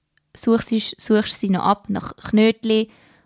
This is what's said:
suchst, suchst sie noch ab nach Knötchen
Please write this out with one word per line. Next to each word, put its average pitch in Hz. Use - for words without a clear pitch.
suchst, -
suchst -
sie 196
noch 185
ab -
nach 196
Knötchen 220